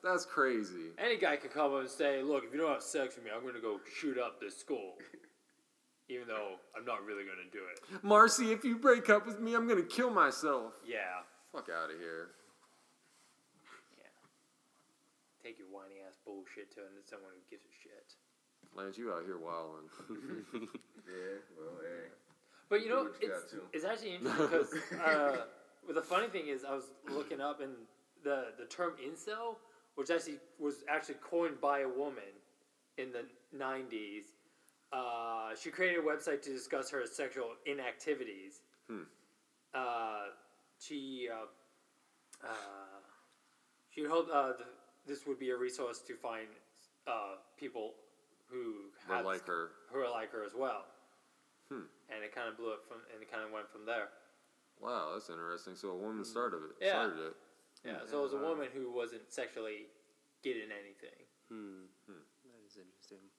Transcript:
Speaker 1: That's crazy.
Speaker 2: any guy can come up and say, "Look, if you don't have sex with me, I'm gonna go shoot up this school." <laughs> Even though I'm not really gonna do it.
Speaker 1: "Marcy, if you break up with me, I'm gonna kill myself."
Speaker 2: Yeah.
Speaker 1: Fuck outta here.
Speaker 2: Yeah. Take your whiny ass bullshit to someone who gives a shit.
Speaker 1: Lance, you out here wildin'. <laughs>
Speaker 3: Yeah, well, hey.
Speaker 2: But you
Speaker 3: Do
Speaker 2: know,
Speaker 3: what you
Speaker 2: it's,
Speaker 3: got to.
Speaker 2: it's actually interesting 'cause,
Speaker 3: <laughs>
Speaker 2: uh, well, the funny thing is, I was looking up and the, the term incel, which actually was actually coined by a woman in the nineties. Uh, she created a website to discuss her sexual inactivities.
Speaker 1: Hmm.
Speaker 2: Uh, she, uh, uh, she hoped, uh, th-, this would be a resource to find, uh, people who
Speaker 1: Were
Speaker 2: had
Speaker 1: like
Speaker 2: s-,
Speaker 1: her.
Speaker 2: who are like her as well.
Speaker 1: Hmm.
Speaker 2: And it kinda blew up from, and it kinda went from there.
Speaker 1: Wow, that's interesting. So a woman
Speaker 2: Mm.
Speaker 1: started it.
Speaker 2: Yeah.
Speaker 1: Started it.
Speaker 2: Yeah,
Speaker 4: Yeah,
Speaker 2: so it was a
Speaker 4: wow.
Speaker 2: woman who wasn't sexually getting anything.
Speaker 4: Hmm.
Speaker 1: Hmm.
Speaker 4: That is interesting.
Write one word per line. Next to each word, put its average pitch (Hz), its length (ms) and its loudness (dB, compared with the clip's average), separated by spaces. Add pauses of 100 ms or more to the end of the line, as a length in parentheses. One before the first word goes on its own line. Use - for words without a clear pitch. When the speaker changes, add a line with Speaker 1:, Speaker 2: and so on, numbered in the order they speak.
Speaker 1:
That's 180 220 4
crazy. 101 720 2
Speaker 2:
any 226 200 4
guy 151 200 6
can 143 120 -6
come 143 240 4
up 135 80 2
and 127 80 -2
say, 139 340 4
"Look, 139 200 4
if 120 100 -8
you 147 60 0
don't 160 140 6
have - 100 0
sex 135 320 0
with 120 100 -14
me, 107 100 -6
I'm 123 100 -4
gonna 120 160 -6
go 104 180 0 (200)
shoot 139 180 0
up 120 220 0
this 101 180 -8
school." 101 420 -4
<laughs> - 1080 -20
Even 123 180 -4
though 104 280 -2 (200)
I'm 113 100 -8
not 107 200 -2
really 101 180 -4
gonna 92 280 -8
do 98 200 -8
it. 185 320 -12
Speaker 1:
"Marcy, 220 480 12
if 220 120 2
you 233 140 2
break 240 320 8
up 208 180 10
with 214 120 -6
me, 233 140 0
I'm 233 140 4
gonna 196 160 8
kill 247 260 2
myself." 139 640 6 (120)
Speaker 2:
Yeah. 95 360 -4 (300)
Speaker 1:
Fuck 131 180 -8
outta 80 300 -2
here. 85 300 -6 (1700)
Speaker 2:
Yeah. - 60 -20 (1400)
Take - 160 -14
your 92 80 -16
whiny 98 280 -16 (120)
ass 92 80 -20 (100)
bullshit 98 500 -12
to 107 60 -14 (220)
someone 98 320 -16
who 92 140 -20
gives - 160 -18
a - 80 -20 (100)
shit. 101 320 -20 (580)
Speaker 1:
Lance, 98 240 -4
you 117 140 -2
out 85 140 -2
here 92 120 -4
wildin'. 85 1400 -8
<laughs> 107 60 -10 (280)
Speaker 3:
Yeah, 92 320 -8 (180)
well, 82 240 -10
hey. 85 280 -8 (580)
Speaker 2:
But 208 140 4
you 226 80 -4
Speaker 3:
Do - 0 -
Speaker 2:
know, 262 140 4
Speaker 3:
what - 180 -4
you 214 100 0
Speaker 2:
it's, 175 120 -4
Speaker 3:
got - 80 -14
to. 165 100 -8 (100)
Speaker 2:
it's 156 140 -2
actually 214 300 -2
interesting 135 340 2
'cause, 156 240 4 (180)
Speaker 3:
<laughs> - 0 - (140)
Speaker 2:
uh, 143 400 6 (400)
well, 160 100 -4
the 160 60 4
funny 196 260 2
thing 180 200 -2
is, 135 180 -2
I 139 100 -2
was 131 160 -6 (180)
looking 143 300 -2
up 143 220 -2
and 135 100 -6 (540)
the, 135 220 2 (120)
the 120 60 -8
term 175 260 0 (100)
incel, 214 540 -4 (400)
which 139 140 -2
actually 165 300 2 (200)
was 147 300 0
actually 151 260 0
coined 170 460 0
by 143 180 6
a 135 80 2
woman 127 460 -2 (640)
in 127 160 -6
the 120 100 -4 (340)
nineties. 113 760 -4 (580)
Uh, 117 640 -2
she - 140 -8
created 175 300 4
a - 60 2
website 151 360 2
to 139 80 -8
discuss 131 420 -2
her 131 140 0
sexual 127 460 -4 (140)
inactivities. 123 920 -2 (300)
Speaker 1:
Hmm. 101 140 -6 (720)
Speaker 2:
Uh, 113 520 -2 (520)
she, 135 540 -6
uh, 110 140 -6 (1000)
uh, 98 540 -8 (920)
she 151 120 -2
hoped, 165 260 4
uh, 135 280 4
th-, 120 100 -12 (380)
this 139 200 -8
would 135 140 -2
be 127 120 0
a 123 60 2
resource 123 420 -2
to - 160 -12
find, 113 320 -6 (600)
uh, 104 280 -2 (200)
people 113 380 -4 (560)
who 110 420 -6 (180)
Speaker 1:
Were 117 80 2
Speaker 2:
had 110 80 0
Speaker 1:
like 95 160 0
Speaker 2:
s-, 90 60 -12
Speaker 1:
her. 85 240 -2 (200)
Speaker 2:
who 131 80 0
are 123 100 2
like 110 220 -2
her 110 140 -4
as 101 80 -10
well. 117 320 0 (840)
Speaker 1:
Hmm. 113 120 -6 (260)
Speaker 2:
And 110 160 -8
it 107 100 -8
kinda 117 220 -6
blew 117 160 -4
up 104 160 -8
from, 117 120 -14 (140)
and 110 80 -14
it 110 80 -16
kinda 110 240 -6
went 107 160 -6
from 107 160 -16
there. 110 220 0 (720)
Speaker 1:
Wow, 87 320 -2
that's 101 180 -6
interesting. 85 460 -6
So 98 140 -6
a 90 80 -4
woman 110 260 -4
Speaker 2:
Mm. - 20 -4
Speaker 1:
started 113 380 -2
it. 78 160 -10
Speaker 2:
Yeah. 196 120 4
Speaker 1:
Started 95 360 0
it. - 80 -8 (480)
Speaker 2:
Yeah, 160 80 -8
Speaker 4:
Yeah, 139 140 -8
Speaker 2:
so 143 140 -2
it 143 40 2
was 135 100 0
a 139 40 -2
Speaker 4:
wow. 147 180 0
Speaker 2:
woman 139 160 -4
who 131 180 -6
wasn't 117 400 -4
sexually 110 580 -6 (560)
getting 110 280 -2
anything. 101 560 -14 (220)
Speaker 4:
Hmm. 98 380 -10 (180)
Speaker 1:
Hmm. 87 180 -18 (220)
Speaker 4:
That 120 200 -20
is 98 120 -20
interesting. 92 420 -20 (200)